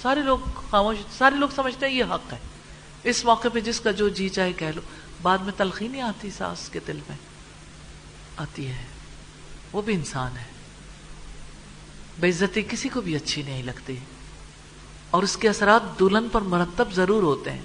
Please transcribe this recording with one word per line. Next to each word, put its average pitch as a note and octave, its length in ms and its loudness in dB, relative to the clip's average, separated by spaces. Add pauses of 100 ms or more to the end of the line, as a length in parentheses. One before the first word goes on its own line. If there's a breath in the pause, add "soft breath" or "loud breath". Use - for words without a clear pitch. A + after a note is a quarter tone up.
سارے C#4+ 200 4
لوگ C4 160 4 (320)
خاموش، G#3+ 260 4 (220)
سارے C4+ 180 6
لوگ C#4+ 200 2
سمجھتے C4 320 0
ہیں C4 60 0
یہ B3 100 2
حق E3+ 280 -4
ہے، A#2+ 60 -8 (680 loud breath)
اس A#3 200 2
موقع A#3 280 6
پہ A#3 80 0
جس A3 200 -2
کا A3 100 2
جو G3+ 180 4
جی F#3+ 200 0
چاہے F#3 240 0
کہہ D#3+ 220 -4
لو، E3 60 -8 (420 loud breath)
بعد F#3 160 6
میں F#3+ 180 -6
تلخی G3+ 320 0
نہیں C4+ 140 -6
آتی، G#3 280 -6
ساس F3 380 -6
کے E3 180 -8
دل D#3 120 -6 (100)
میں - 80 -10 (1200)
آتی C#3+ 320 -8
ہے، B2 160 -6 (880)
وہ G#3 100 -2
بھی G#3 120 2
انسان B2+ 420 -2
ہے۔ A#2+ 80 -10 (1800)
بے F3 80 4
عزتی F#3+ 340 2
کسی A3+ 260 -2
کو B3 120 -4
بھی E3+ 160 0
اچھی D3 260 -4
نہیں C3+ 200 -6
لگتی B2+ 340 -8 (1120)
اور F3+ 120 4
اس F#3+ 140 2
کے A3 120 6
اثرات G3+ 520 6
دلہن G#3 320 6
پر A3+ 80 4
مرتب F#3 520 2
ضرور F#3+ 300 6
ہوتے C#3+ 280 2
ہیں۔ C3 140 -6